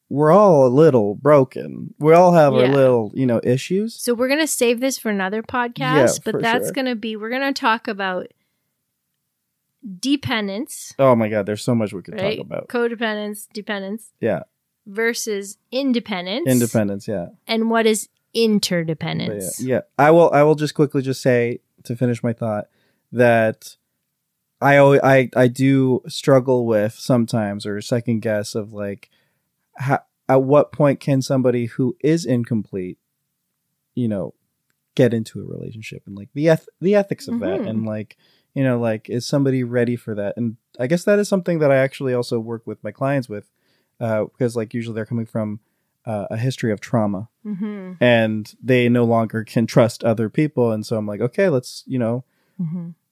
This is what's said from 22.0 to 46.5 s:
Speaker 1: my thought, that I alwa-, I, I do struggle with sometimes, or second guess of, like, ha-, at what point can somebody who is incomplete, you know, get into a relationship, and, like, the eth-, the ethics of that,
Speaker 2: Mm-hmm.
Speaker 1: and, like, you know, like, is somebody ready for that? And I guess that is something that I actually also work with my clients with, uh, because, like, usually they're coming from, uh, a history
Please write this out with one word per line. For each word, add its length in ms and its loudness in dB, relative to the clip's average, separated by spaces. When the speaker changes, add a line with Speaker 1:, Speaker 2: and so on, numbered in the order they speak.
Speaker 1:
my 100 -2
thought, 320 -6
that 640 2
I 140 4
alwa-, 280 8
I, 320 4
I 140 6
do 580 2
struggle 580 2
with 280 2
sometimes, 720 -2
or 160 -6
second 400 -2
guess 340 -4
of, 180 -6
like, 360 -10
ha-, 260 -2
at 140 4
what 280 2
point 300 0
can 200 0
somebody 440 0
who 340 -4
is 260 0
incomplete, 720 -4
you 120 -2
know, 260 -4
get 180 4
into 280 -6
a 40 -14
relationship, 640 -14
and, 100 -16
like, 160 -18
the 140 0
eth-, 220 2
the 160 2
ethics 320 -2
of 140 -6
that, 180 -4
Speaker 2:
Mm-hmm. 80 -6
Speaker 1:
and, 180 -4
like, 300 -8
you 100 0
know, 160 2
like, 300 -2
is 160 -4
somebody 380 0
ready 320 0
for 200 -10
that? 220 -4
And 200 -4
I 80 -2
guess 180 0
that 140 4
is 80 -2
something 320 -2
that 120 4
I 60 6
actually 360 -2
also 260 -2
work 280 -10
with 160 -12
my 80 -8
clients 360 -4
with, 220 -12
uh, 260 0
because, 300 -4
like, 180 -6
usually 220 -8
they're 120 -6
coming 180 -4
from, 340 -6
uh, 240 -6
a 80 -6
history 340 -4